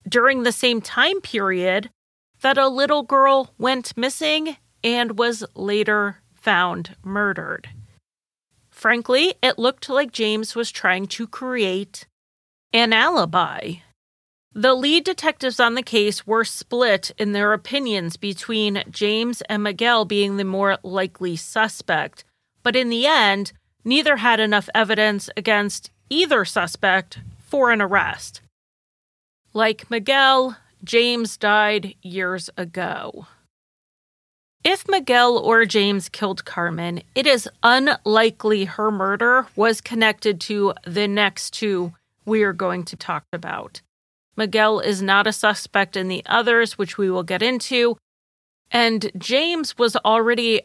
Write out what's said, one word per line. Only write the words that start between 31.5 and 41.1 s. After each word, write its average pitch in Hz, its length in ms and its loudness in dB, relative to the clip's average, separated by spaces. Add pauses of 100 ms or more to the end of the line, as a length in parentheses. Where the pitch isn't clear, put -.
years 180 560 -6
ago. 175 680 -8 (1400)
If 370 260 0
Miguel 247 480 4
or 226 280 4
James 202 440 0
killed 190 340 -6
Carmen, 170 600 -6 (120)
it 262 100 0
is 262 220 2 (160)
unlikely 226 1040 2
her 214 260 -2
murder 208 640 0
was 220 240 2
connected 214 600 0
to 202 320 0 (120)
the 202 220 -2
next 202 460 0